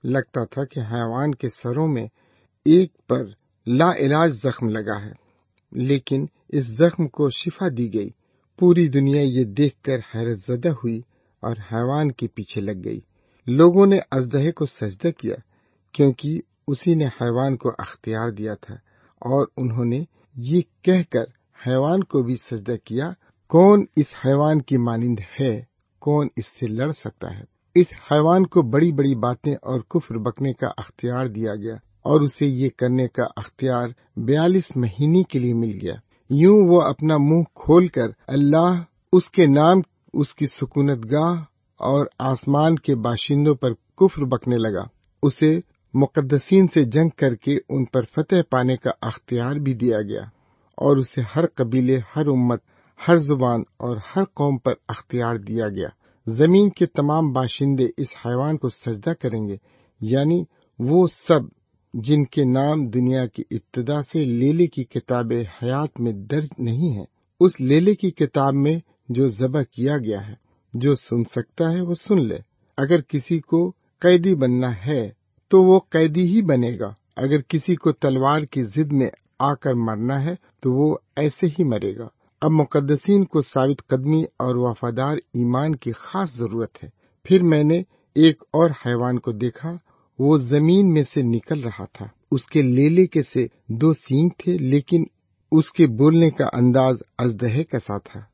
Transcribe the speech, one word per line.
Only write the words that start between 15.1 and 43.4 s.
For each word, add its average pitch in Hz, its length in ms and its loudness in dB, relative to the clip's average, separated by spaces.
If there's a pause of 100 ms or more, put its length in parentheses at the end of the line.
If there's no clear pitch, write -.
کیا، - 180 -8 (560)
کیونکہ 143 500 0 (260)
اسی 160 280 0
نے 156 100 0
حیوان 127 520 -2
کو 120 200 -4
اختیار 110 520 -8
دیا 107 260 -10
تھا، - 180 -20 (460)
اور 135 280 -2 (100)
انہوں 120 280 -4
نے 127 180 -4 (320)
یہ 139 260 -2 (200)
کہہ 185 280 2
کر 123 140 -2 (440)
حیوان 143 360 0
کو 139 200 -2
بھی 120 140 -4
سجدہ 113 460 -8
کیا، 135 280 -6 (360)
"کون 196 380 6 (100)
اس 147 100 2 (200)
حیوان 147 360 2
کی 135 160 -2
مانند 117 420 -2 (200)
ہے؟ 117 220 -2 (380)
کون 147 360 0
اس 110 120 -10
سے - 200 -10
لڑ 123 240 -4
سکتا 95 480 -12
ہے؟" - 40 -18 (320)
اس 175 120 6 (240)
حیوان 165 360 4
کو 175 140 2
بڑی 147 300 2
بڑی 139 240 0
باتیں 123 380 -4
اور 127 260 -6
کفر 117 380 -6
بکنے 120 360 -6
کا 127 140 -6 (100)
اختیار 123 480 -8
دیا 110 300 -6
گیا، 110 200 -10 (260)
اور 151 200 2
اسے 143 240 -2
یہ 131 320 -2
کرنے 127 300 -2
کا 120 160 -4 (120)
اختیار 123 520 -6 (300)
بیالیس 156 580 0
مہینے 131 480 0
کے 139 160 -4
لیے 123 140 0
مل 113 280 -4
گیا۔ 92 120 -6 (360)
یوں 185 380 6
وہ 175 140 8
اپنا 151 360 0
منہ 156 260 4 (120)
کھول 175 320 6
کر 117 200 -2 (200)
اللہ، 160 560 2 (300)
اس 180 160 4
کے 180 160 4
نام، 151 360 6 (320)
اس - 220 -4
کی 147 120 -2
سکونت 131 640 -4
گاہ 165 300 0 (360)
اور 139 280 0 (140)
آسمان 139 560 0
کے 139 200 -2
باشندوں 143 600 0